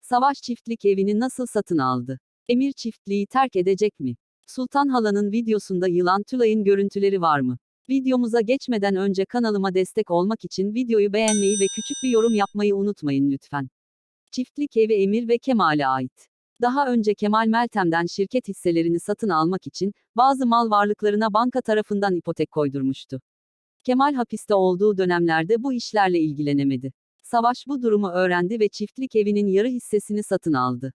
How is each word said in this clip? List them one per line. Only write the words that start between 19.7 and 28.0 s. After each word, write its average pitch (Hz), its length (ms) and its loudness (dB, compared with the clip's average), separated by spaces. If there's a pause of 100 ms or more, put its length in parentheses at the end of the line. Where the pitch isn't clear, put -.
bazı 262 300 2
mal 233 240 2
varlıklarına 208 640 0
banka 247 280 0
tarafından 208 540 0
ipotek 165 360 -4
koydurmuştu. 135 680 -4 (640)
Kemal 269 300 2
hapiste 214 400 -4
olduğu 185 440 2
dönemlerde 175 640 2
bu 269 100 -2
işlerle 196 480 0
ilgilenemedi. 139 720 0 (380)
Savaş 240 360 2
bu 262 160 -4
durumu 208 280 2